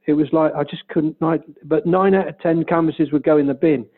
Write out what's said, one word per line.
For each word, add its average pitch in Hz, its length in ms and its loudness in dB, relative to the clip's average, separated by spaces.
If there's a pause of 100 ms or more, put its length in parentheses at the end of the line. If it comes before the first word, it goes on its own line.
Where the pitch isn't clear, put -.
It 151 80 2
was 147 180 0
like, 156 220 2
I 147 100 -4
just - 240 -12
couldn't, 156 340 -2
I, 160 180 0 (240)
but 156 220 -2
nine 190 280 2
out 190 140 0
of - 100 -14
ten 165 260 0
canvases 160 480 0
would 143 120 0
go 156 140 4
in 139 80 2
the 139 80 -2
bin. 135 320 0 (120)